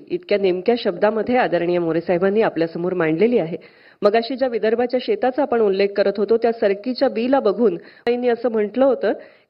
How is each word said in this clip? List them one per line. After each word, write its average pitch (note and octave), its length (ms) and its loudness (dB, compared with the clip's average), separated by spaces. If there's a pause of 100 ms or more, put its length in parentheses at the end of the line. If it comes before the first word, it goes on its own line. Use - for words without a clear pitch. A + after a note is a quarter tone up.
(100)
इतक्या F3+ 280 -2
नेमक्या F#3 400 0
शब्दामध्ये G#3 580 0
आदरणीय F3 420 0
मोरे E3 220 0
साहेबांनी G3 420 2
आपल्यासमोर E3+ 500 -2
मांडलेली F3+ 460 2
आहे. E3+ 180 -4 (460)
मगाशी A3+ 340 0
ज्या B3+ 120 -2
विदर्भाच्या A#3 540 -2
शेताचा B3 400 -2
आपण B3 180 0
उल्लेख G3 360 2
करत G3+ 200 2
होतो, G#3+ 200 2
त्या A#3 160 2
सरकीच्या A3+ 560 -2
बीला B3 320 0
बघून G3+ 360 2
ताईंनी B3 520 -4
असं A#3 200 0
म्हटलं A3 360 0
होतं A#3+ 280 0 (380)